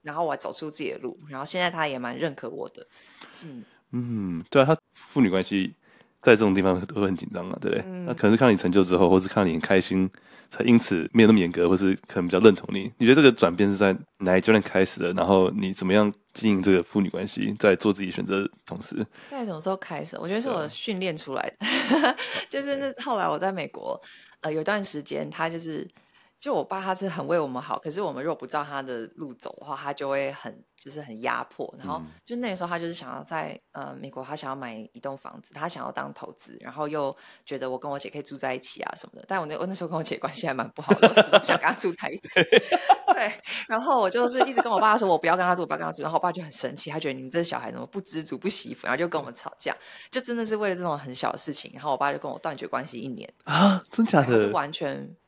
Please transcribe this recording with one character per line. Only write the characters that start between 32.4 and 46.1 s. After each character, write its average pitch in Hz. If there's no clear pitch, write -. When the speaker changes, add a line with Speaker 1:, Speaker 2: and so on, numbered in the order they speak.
Speaker 1:
个 185
时 180
候 170
他 170
就 170
是 170
想 127
要 147
在， 156
呃， 139
美 135
国 131
他 143
想 151
要 135
买 123
一 120
栋 139
房 -
子， -
他 156
想 135
要 131
当 139
投 -
资， -
然 127
后 147
又 143
觉 139
得 131
我 127
跟 147
我 139
姐 -
可 -
以 143
住 143
在 131
一 131
起 -
啊 -
什 -
么 -
的。 -
但 190
我 165
那， 151
我 180
那 185
时 175
候 165
跟 160
我 160
姐 -
关 -
系 -
还 139
蛮 113
不 -
好 196
的， 226
我 220
死 -
都 202
不 -
想 175
跟 -
他 165
住 180
在 -
一 175
起。 -
Speaker 2:
<laughs> -
Speaker 1:
对， 214
然 226
后 254
我 190
就 240
是 254
一 269
直 -
跟 233
我 190
爸 214
说 233
：“我 160
不 165
要 170
跟 185
他 180
住， 180
我 165
不 160
要 156
跟 165
他 160
住。” 160
然 156